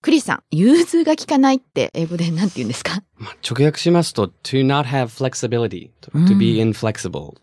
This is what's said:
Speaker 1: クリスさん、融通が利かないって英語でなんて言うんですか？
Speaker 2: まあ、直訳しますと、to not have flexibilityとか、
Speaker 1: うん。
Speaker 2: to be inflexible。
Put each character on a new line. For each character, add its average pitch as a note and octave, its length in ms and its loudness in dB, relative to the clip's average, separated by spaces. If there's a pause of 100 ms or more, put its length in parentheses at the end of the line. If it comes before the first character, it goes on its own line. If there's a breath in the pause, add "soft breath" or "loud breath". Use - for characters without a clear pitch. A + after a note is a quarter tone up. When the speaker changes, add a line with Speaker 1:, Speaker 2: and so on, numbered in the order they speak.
Speaker 1:
ク D#4 80 0
リ D#4 100 4
ス - 40 -12
さ E3 100 -2
ん、 - 160 -8
融 C4 340 4
通 E4+ 200 0
が D#4 100 2
利 - 100 -6
か D4 140 0
な C4+ 140 4
い C4+ 40 2
っ - 40 -4
て - 340 -4
英 E3 120 -2
語 E3+ 100 -8
で E3+ 140 -2
な E3 140 -2
ん G3 40 0
て - 80 -6
言 B2 80 -6
う - 20 -4
ん - 20 -4
で B2 60 -6
す - 80 -10
か？ F3 220 -6 (120)
Speaker 2:
ま - 140 -16
あ、 - 60 -20 (120)
直 C3+ 160 2
訳 D3+ 140 2
し E3+ 140 0
ま F3 100 4
す - 100 -4
と、 G#2 140 0 (160)
to C3 240 0
not C#3+ 180 2
have C3 220 -2
flexibility A#2 960 -6
と - 100 -20
か、 D3 80 -2
Speaker 1:
う D#3+ 40 4
ん。 F3+ 40 6
Speaker 2:
to G3 100 6
be A2+ 240 2
inflexible。 G#2 840 -4